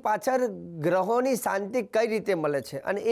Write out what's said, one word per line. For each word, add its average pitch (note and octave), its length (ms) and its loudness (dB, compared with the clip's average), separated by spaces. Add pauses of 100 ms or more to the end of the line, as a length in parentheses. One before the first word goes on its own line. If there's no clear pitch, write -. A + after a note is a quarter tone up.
પાછળ B3 400 2 (380)
ગ્રહોની A3+ 580 2
શાંતિ G3+ 400 0 (100)
કઈ A3+ 200 4
રીતે G3 200 0
મળે D3 280 0
છે, - 260 -10
અને G3+ 240 -2